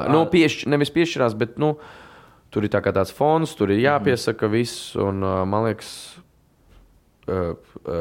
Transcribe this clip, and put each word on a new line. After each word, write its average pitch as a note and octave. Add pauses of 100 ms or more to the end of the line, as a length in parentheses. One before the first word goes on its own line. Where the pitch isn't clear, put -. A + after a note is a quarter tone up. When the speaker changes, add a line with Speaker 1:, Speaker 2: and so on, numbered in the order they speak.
Speaker 1:
Ā, -
Speaker 2:
nu, D#3+
piešķi-, D#3+
nevis C#3+
piešķirās, C#3
bet, A2+
nu, D3+ (800)
tur G#2+
ir G#2
tā G#2
kā G2
tāds F#2+
fonds, D#3
tur G2
ir G2+
Speaker 1:
Mhm. B2
Speaker 2:
jāpiesaka A#2+
viss, A#2
un, G2
ā, F#2
man G#2
liekas, A2 (1400)
ā, F2 (280)
ā, E2+